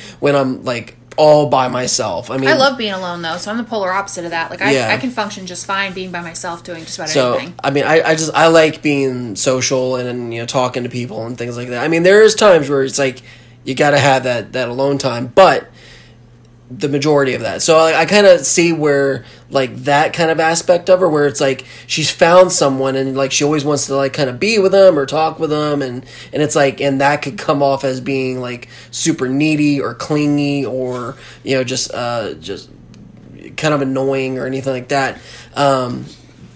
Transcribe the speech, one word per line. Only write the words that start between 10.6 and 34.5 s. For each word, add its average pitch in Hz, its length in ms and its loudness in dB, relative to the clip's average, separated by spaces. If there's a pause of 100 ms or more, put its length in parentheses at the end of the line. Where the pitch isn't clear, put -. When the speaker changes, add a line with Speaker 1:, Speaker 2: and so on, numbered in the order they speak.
Speaker 1:
to 123 60 -6
people 123 360 -8
and 123 100 -10
things 120 220 -10
like 123 120 -10
that. 123 140 -6
I 151 40 -2
mean, 165 160 2
there 202 180 8
is 214 140 6
times 170 340 6
where 139 140 2
it's 135 160 -2
like, 131 240 -2 (420)
you 135 100 -4
gotta 147 240 2
have 131 260 2
that, 120 280 -4
that 123 160 -4
alone 135 300 0
time, 123 280 -4
but 156 400 6 (1040)
the 139 200 -4
majority 139 440 2
of 120 80 -4
that. 113 200 -4
So 160 160 4
I, 160 240 4
I 170 40 2
kinda 185 380 6
see 170 300 2
where, 139 500 0 (260)
like, 131 240 -2 (100)
that 143 280 2
kind 165 180 0
of 160 120 0
aspect 170 480 2
of 185 100 6
her, 185 80 2
where 151 180 2
it's 139 140 0
like, 135 240 0 (240)
she's - 240 -2
found 180 400 6
someone 135 460 0
and, 135 180 -2
like, 135 160 -2
she - 140 0
always 147 180 0
wants 143 240 0
to, 139 80 -2
like, 139 160 0
kinda 131 220 -2
be 208 260 0
with 190 140 2
them 190 260 8
or 135 60 0
talk 156 340 -2
with 160 100 -2
them, 151 320 -2
and, 127 240 -8 (280)
and 147 100 0
it's 151 140 0
like, 135 240 2
and 139 180 0
that 139 220 2
could 139 160 -10
come 143 260 -2
off 139 220 0
as 131 160 -4
being, 131 400 -4
like, 123 260 -12 (240)
super 135 380 -2
needy 147 500 2
or 117 140 -4
clingy 147 720 -2
or, 123 500 -6 (260)
you 135 140 -2
know, 131 80 0
just, 123 300 -4
uh, 120 400 -6
just 80 360 -12 (840)
kind 151 180 -2
of 139 80 0
annoying 135 560 -2
or 131 80 -8
anything 131 280 -4